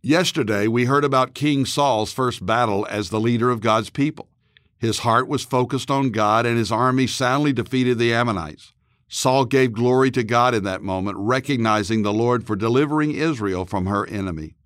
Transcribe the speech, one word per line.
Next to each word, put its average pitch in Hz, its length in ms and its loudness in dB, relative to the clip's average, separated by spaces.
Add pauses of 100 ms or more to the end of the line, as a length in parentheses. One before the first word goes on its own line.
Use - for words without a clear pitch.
Yesterday, 127 640 0
we 120 180 2
heard 143 180 2
about 131 300 0
King 139 320 0
Saul's 127 480 0
first 123 320 -4
battle 110 440 0
as 104 200 -6
the 110 100 -2
leader 117 300 2
of 120 100 0
God's 110 300 0
people. 147 400 -4 (480)
His 113 220 -2
heart 120 280 2
was 131 160 -2
focused 127 460 -2
on 139 220 0
God, 107 340 2
and 117 100 2
his 117 160 0
army 127 360 2
soundly 139 440 0
defeated 123 460 0
the 117 160 2
Ammonites. 101 600 -4 (360)
Saul 131 360 2
gave 131 280 2
glory 127 380 2
to 127 120 -2
God 120 300 2
in 107 120 0
that 95 180 -4
moment, 95 340 -4
recognizing 110 840 0
the 104 100 0
Lord 120 320 0
for 107 100 -4
delivering 143 560 0
Israel 107 540 -2
from 95 220 -4
her 101 180 0
enemy. 87 500 -8 (100)